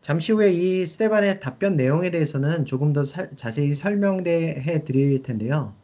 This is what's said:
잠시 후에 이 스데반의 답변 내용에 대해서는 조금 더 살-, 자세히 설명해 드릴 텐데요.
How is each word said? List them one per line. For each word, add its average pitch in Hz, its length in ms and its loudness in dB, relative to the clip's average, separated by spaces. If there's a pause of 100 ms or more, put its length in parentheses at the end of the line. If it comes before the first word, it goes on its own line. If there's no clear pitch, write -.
잠시 165 320 0
후에 208 180 4
이 185 340 0
스데반의 202 540 0
답변 185 380 -2
내용에 147 320 2
대해서는 151 560 0
조금 143 280 0
더 143 100 0
살-, 175 320 -8
자세히 143 380 -2
설명해 170 1080 0
드릴 135 380 2
텐데요. 120 520 -4 (100)